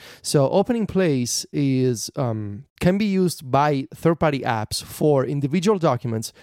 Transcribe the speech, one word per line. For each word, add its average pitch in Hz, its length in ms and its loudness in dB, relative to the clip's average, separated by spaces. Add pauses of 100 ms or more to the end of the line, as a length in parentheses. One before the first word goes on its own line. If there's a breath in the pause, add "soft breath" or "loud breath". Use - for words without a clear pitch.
(220 loud breath)
So 139 280 2
Opening 202 380 0
Place 147 680 0
is, 127 640 0
um, 110 480 -6 (160)
can 185 160 4
be 214 80 0
used 185 440 0
by 139 460 2
third-party 160 460 0
apps 113 420 -4
for 147 420 0
individual 160 540 0
documents 123 640 -2